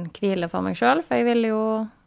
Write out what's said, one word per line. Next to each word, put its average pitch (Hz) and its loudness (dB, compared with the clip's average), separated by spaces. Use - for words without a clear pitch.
hvile 185 -2
for 185 -2
meg 185 -2
selv, 269 2
for 247 -2
jeg 240 2
ville 226 2
jo 220 0